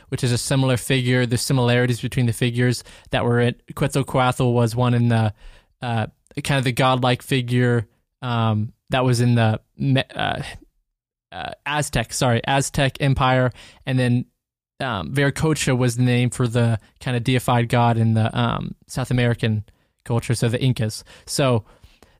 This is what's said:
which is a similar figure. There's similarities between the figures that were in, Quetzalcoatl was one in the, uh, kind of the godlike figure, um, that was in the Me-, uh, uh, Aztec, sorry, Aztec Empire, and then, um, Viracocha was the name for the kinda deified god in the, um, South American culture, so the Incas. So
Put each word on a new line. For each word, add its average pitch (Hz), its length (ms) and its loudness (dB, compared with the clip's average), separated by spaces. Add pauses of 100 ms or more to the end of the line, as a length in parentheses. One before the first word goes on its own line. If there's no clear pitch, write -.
which - 140 -6
is 123 80 2
a 120 60 0
similar 131 400 0
figure. 127 480 0
There's 117 160 -2
similarities 123 600 2
between 127 240 -2
the 117 80 2
figures 123 500 0 (280)
that - 120 0
were 120 160 2
in, 120 160 0 (200)
Quetzalcoatl 131 760 0
was 120 240 0
one 123 200 2
in 120 120 2
the, 113 260 2 (480)
uh, 117 260 -4 (360)
kind 143 140 0
of 127 80 0
the 131 80 0
godlike 127 480 2
figure, 123 640 0 (340)
um, 113 520 0 (160)
that 131 160 0
was 120 160 2
in 120 140 4
the 110 260 2 (160)
Me-, 135 260 0 (100)
uh, - 280 -4 (880)
uh, 87 200 -12 (140)
Aztec, 143 480 -4
sorry, 120 340 0
Aztec 139 520 0
Empire, 131 520 2 (340)
and 127 140 -2
then, 123 260 0 (540)
um, 120 340 -6
Viracocha 143 640 0
was 120 200 0
the 127 60 2
name 123 280 2
for 127 160 -2
the 117 320 0 (200)
kinda 123 200 -4
deified 120 500 0
god 120 280 2
in 113 180 2
the, 110 220 0
um, 117 360 -2 (140)
South - 240 -6
American 117 540 0 (380)
culture, 117 300 -2
so 117 160 0
the 117 120 -2
Incas. 117 420 -2 (240)
So 127 360 0 (560)